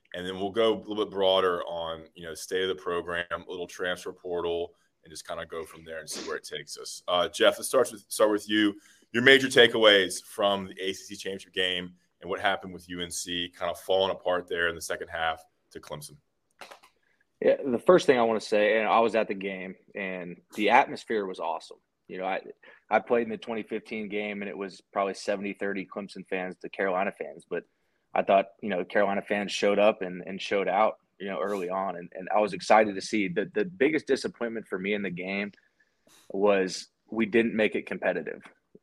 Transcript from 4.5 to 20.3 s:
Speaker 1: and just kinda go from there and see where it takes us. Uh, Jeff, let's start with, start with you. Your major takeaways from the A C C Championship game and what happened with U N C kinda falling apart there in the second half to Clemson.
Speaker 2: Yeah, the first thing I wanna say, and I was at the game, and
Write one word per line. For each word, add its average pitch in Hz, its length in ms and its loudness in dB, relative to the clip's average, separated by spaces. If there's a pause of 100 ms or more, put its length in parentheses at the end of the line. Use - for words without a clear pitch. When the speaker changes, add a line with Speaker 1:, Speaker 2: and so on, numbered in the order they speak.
Speaker 1:
and 80 80 -20
just - 120 -16
kinda 85 200 -10
go 80 180 -10
from 80 220 -18
there 80 140 -12
and 76 100 -14
see 78 180 -10
where 78 80 -6
it 71 80 -10
takes 73 340 -14
us. - 300 -14
Uh, 90 220 2
Jeff, 104 280 4
let's 113 120 -8
start 123 200 4
with, 107 200 -14
start 107 220 4
with 104 180 -2
you. 107 260 4 (380)
Your 120 100 2
major 135 240 8
takeaways 110 760 6
from 101 440 0
the 95 180 -14
A 95 80 -4
C - 140 -10
C 104 100 -16
Championship 95 380 -10
game 90 400 -2 (260)
and 87 100 -10
what 92 100 -4
happened 95 320 -2
with 87 160 -18
U 87 140 -8
N 85 80 -6
C 87 480 -6
kinda 87 160 -2
falling 95 380 2
apart 90 360 -2
there 85 200 0
in 85 80 -2
the 82 60 -14
second 85 260 -8
half 80 360 -4 (280)
to 82 80 -18
Clemson. 76 380 -14 (1200)
Speaker 2:
Yeah, 135 160 4 (100)
the 120 140 0
first 180 260 6
thing 131 140 4
I - 40 4
wanna 113 160 2
say, 107 380 2
and 107 100 0
I 101 120 6
was 113 160 4
at 107 120 2
the 110 60 -4
game, 95 400 -8 (220)
and 92 440 -8 (140)